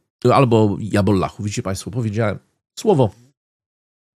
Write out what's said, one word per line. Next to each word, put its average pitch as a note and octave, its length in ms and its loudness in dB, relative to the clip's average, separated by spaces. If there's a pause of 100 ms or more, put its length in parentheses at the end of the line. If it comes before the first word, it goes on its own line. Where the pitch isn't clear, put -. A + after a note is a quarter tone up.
(340)
albo A2 460 4
Jabollahu. F#2+ 640 0
Widzicie G#2 200 -6
państwo, F#2+ 280 -8
powiedziałem A2 480 -4 (400)
słowo, C#3+ 300 2 (1120)